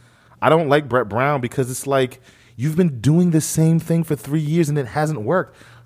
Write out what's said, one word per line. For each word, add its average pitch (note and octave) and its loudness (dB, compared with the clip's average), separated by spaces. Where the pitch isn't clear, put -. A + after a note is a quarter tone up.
I B2+ 4
don't D#3 4
like C#3+ 2
Brett A#2 0
Brown C3 -2
because B2 -4
it's C3 -8
like, C3+ 2
you've D3 -4
been D#3 0
doing E3+ 4
the D#3+ 2
same D#3+ 2
thing E3 0
for - -4
three D3+ -4
years D3+ 0
and D3 -2
it C3+ -2
hasn't D3 -4
worked. E3 -4